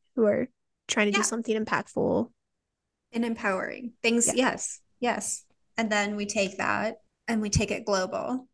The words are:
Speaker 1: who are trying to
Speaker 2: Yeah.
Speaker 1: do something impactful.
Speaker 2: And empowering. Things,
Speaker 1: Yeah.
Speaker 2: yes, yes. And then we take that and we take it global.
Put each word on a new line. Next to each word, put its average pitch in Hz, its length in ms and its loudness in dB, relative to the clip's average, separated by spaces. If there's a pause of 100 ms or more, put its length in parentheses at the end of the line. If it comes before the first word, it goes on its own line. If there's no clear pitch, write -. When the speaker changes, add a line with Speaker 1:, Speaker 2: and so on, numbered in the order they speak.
(160)
Speaker 1:
who 226 100 4
are 208 220 4 (400)
trying 208 200 2
to 202 40 2
Speaker 2:
Yeah. 196 60 2
Speaker 1:
do 208 60 2
something 226 380 -2
impactful. - 680 0 (840)
Speaker 2:
And 240 140 -2
empowering. 226 760 -4
Things, 233 260 4
Speaker 1:
Yeah. - 80 2
Speaker 2:
yes, - 440 0 (220)
yes. - 420 -2 (360)
And 220 120 0
then 208 240 0
we 208 100 -4
take 202 320 -2
that 214 400 0 (300)
and 226 140 0
we 214 100 -4
take 202 200 4
it - 140 -4
global. 196 680 -2